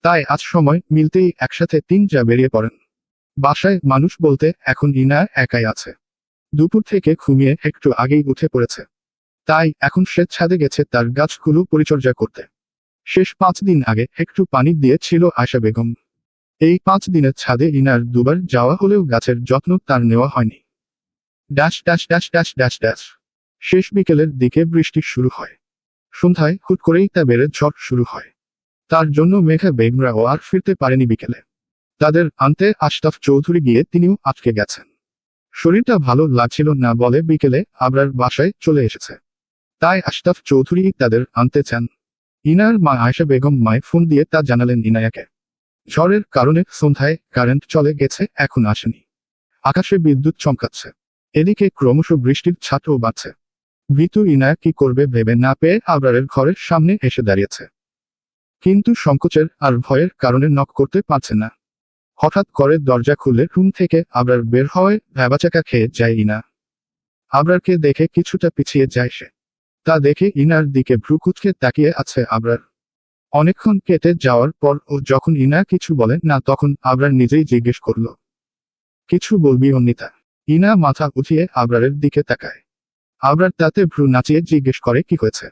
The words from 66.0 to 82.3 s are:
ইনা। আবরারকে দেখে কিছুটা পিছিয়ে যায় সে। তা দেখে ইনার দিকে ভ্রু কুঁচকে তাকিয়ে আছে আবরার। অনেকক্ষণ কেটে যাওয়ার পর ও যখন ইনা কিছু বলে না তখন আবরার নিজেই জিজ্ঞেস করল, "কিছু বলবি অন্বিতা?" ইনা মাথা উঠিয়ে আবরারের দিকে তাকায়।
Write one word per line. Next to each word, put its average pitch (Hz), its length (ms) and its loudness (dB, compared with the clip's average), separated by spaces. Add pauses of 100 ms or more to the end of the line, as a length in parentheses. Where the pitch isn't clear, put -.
ইনা। 107 280 -2 (880)
আবরারকে 175 440 2
দেখে 156 300 0
কিছুটা 175 440 -2
পিছিয়ে 135 360 -2
যায় 123 260 -4
সে। - 140 -18 (580)
তা 160 140 2
দেখে 147 360 2
ইনার 156 380 2
দিকে 131 240 0
ভ্রু 151 220 -2
কুঁচকে 185 340 -2
তাকিয়ে 143 440 0
আছে - 340 -4
আবরার। 113 280 -2 (720)
অনেকক্ষণ 185 460 2
কেটে 175 360 0
যাওয়ার 127 380 0
পর 143 260 0 (100)
ও 143 120 -6
যখন 135 360 0
ইনা 143 280 2
কিছু - 300 -4
বলে 123 300 0
না 143 160 0
তখন 143 420 0
আবরার 131 320 0
নিজেই 131 300 2
জিজ্ঞেস 120 340 0
করল, 113 280 -4 (1000)
"কিছু 190 300 0
বলবি 139 340 2
অন্বিতা?" 123 360 -2 (380)
ইনা 185 280 2
মাথা 151 420 0
উঠিয়ে 156 380 -2
আবরারের 120 460 0
দিকে 147 220 -2
তাকায়। - 380 -8 (640)